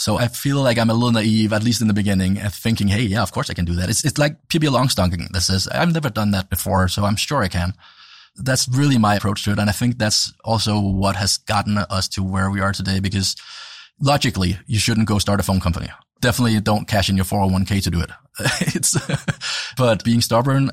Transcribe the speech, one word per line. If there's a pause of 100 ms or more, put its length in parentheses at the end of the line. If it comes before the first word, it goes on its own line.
So
I
feel
like
I'm
a
little
naive,
at
least
in
the
beginning,
and
thinking,
"Hey,
yeah,
of
course
I
can
do
that."
It's,
it's
like
P
P
Longstocking
that
says,
"I've
never
done
that
before,
so
I'm
sure
I
can." (640)
That's
really
my
approach
to
it.
And
I
think
that's (120)
also
what
has
gotten
us
to
where
we
are
today,
because (640)
logically, (100)
you
shouldn't
go
start
a
phone
company. (320)
Definitely
don't
cash
in
your
four
oh
one
k
to
do
it. (280)
<laughs>
It's, (400)
<laughs>
but
being
stubborn